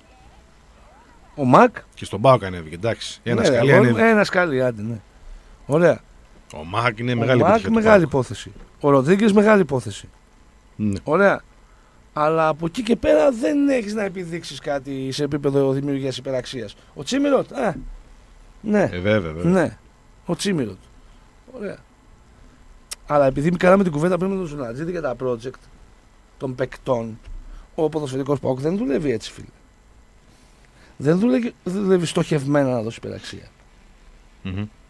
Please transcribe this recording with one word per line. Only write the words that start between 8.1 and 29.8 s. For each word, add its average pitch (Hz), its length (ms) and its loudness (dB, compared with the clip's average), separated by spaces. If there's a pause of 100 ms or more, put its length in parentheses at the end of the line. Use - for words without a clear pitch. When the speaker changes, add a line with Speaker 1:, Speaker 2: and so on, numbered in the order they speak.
Speaker 1:
υπόθεση. 123 380 -4 (280)
Ο 147 100 2
Ροντρίγκες, 175 440 4
μεγάλη 208 280 6
υπόθεση. 131 480 -4 (680)
Speaker 2:
Ναι. 101 280 -4
Speaker 1:
Ωραία. 175 380 2 (760)
Αλλά 160 300 2
από 156 180 -4
εκεί 220 180 -6
και 220 120 0
πέρα 302 360 4
δεν 285 380 0
έχεις 220 240 -2
να 214 100 -4
επιδείξεις 170 560 -10
κάτι 135 520 -6
σε 143 120 -4
επίπεδο 139 480 0
δημιουργίας 135 460 -4
υπεραξίας. 127 580 -8 (180)
Ο 151 100 -14
Τσίμιροτ, 269 480 0
ε, 233 220 -4 (880)
ναι. 208 200 0 (100)
Speaker 2:
Ε, 90 80 -6
βέβαια, 95 340 0
βέβαια. 85 180 0
Speaker 1:
Ναι. - 260 0 (480)
Ο 175 100 -4
Τσίμιροτ. 139 420 -4 (800)
Ωραία. - 200 -12 (1300)
Αλλά 147 180 2
επειδή 139 240 0
κάναμε 180 340 4
την 180 80 0
κουβέντα 165 260 0
πριν 190 140 -4
με 196 40 -4
τον 190 100 -6
Ζουνατζίδη 143 460 -10
για 175 100 -8
τα 131 220 -6
project 123 360 -6 (800)
των 131 180 -8
παικτών, 120 640 -6 (560)
ο 156 140 0
ποδοσφαιρικός 139 500 -4
παοκ 127 200 -4
δεν 160 180 -2
δουλεύει 214 340 -2
έτσι, 110 200 -6
φίλε. - 160 -20 (1500)